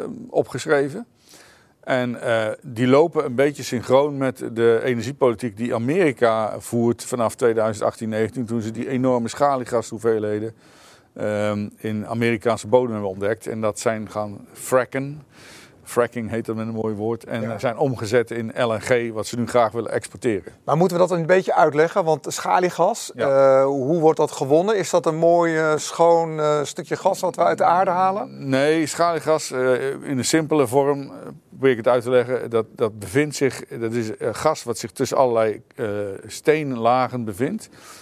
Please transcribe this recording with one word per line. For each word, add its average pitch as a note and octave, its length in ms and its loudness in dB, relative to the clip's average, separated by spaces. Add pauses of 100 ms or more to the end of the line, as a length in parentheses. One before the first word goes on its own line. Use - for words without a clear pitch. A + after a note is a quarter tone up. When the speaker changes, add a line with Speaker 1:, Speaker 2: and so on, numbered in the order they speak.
(280)
Speaker 1:
opgeschreven. D3 800 -2 (760)
En, B2 400 -2
eh, A2+ 280 0 (140)
die B2 240 -2
lopen D3 380 4
een C3 100 -6
beetje C#3 280 2
synchroon C3+ 540 2
met C3 260 -4 (100)
de A2+ 320 4
energiepolitiek A#2+ 720 0
die A#2 180 -4
Amerika A#2 840 0
voert A#2 440 0
vanaf A#2 300 -2
tweeduizend A2 520 0
achttien A2 220 -4
negentien, A2 380 -2
toen A#2 140 -4
ze A2 100 -4
die A2+ 180 -8
enorme B2+ 400 0
schaliegashoeveelheden, A2+ 1300 -2 (600)
ehm, G#2 640 -2
in G#2+ 300 -6
Amerikaanse A#2 600 0
bodem B2 260 0
hebben G#2 180 -4
ontdekt. G2+ 360 -4
En A2+ 140 -6
dat G#2+ 180 -2
zijn A2 320 -4
gaan G#2+ 420 -8
fracken. C3+ 720 -2 (600)
Fracking A#2 460 -2
heet A2+ 160 -4
dat A2+ 100 -6
met A2+ 100 -6
een A2+ 80 -8
mooi A2 200 -4
woord. A2+ 300 -6
En, A#2 160 -8
Speaker 2:
Ja. A2+ 120 -6
Speaker 1:
eh, G#2 60 -10
zijn A2+ 200 -2
omgezet A#2 520 0
in A2+ 260 -6
L A#2+ 160 0
N G#2 80 -2
G, A#2 320 0
wat G#2+ 140 -6
ze - 100 -8
nu A#2 100 -2
graag A2+ 260 4
willen A2+ 180 -6
exporteren. - 600 -4 (120)
Speaker 2:
Maar C#3 120 0
moeten F3 220 2
we F3+ 80 6
dat F3 120 0
een D#3+ 80 -4
beetje F#3 280 2
uitleggen? E3 500 4
Want D#3 240 0
schaliegas, F3+ 840 0
Speaker 1:
Ja. C3+ 460 4
Speaker 2:
eh, C3+ 40 4
hoe C#3 360 0
wordt D#3 180 4
dat D3+ 120 2
gewonnen? E3 460 2
Is F3+ 140 -4
dat E3+ 160 0
een D#3+ 100 0
mooi, E3+ 400 4
eh, D#3 200 2
schoon, E3 640 2
eh, D3+ 220 2
stukje D3 340 -8
gas F#3+ 240 0
wat F3 160 -4
we F3 60 0
uit E3+ 160 2
de F#3+ 60 2
aarde F3+ 260 4
halen? F#3 580 -2
Speaker 1:
Nee, D3 380 2
schaliegas, D#3 640 0
eh, C3 400 2
in C#3 280 -6
een A#2 60 -2
simpele D#3 420 2
vorm, C#3 360 2
eh, C#3 60 -14 (400)
probeer C3 220 2
ik A#2+ 60 4
het A2+ 120 0
uit B2 140 4
te A#2+ 80 -4
leggen. B2 400 2
Dat, A2+ 160 0 (100)
dat A2 220 -2
bevindt B2+ 380 -2
zich, - 280 -2 (160)
dat A2+ 120 -4
is, A2+ 240 -4
eh, - 160 -4
gas D3+ 300 0
wat A#2+ 160 -6
zich A2+ 120 -8
tussen - 260 -4
allerlei, A#2 460 2 (140)
eh, B2 100 -4 (400)
steenlagen B2+ 1000 0
bevindt. A2 440 -4 (340)